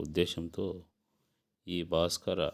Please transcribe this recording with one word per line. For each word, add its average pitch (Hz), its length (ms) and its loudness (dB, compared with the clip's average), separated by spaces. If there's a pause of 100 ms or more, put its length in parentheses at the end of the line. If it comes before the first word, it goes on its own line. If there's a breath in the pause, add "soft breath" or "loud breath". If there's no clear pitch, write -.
ఉద్దేశంతో 85 640 -2 (1000)
ఈ 90 120 -2 (140)
భాస్కర 87 480 2 (120)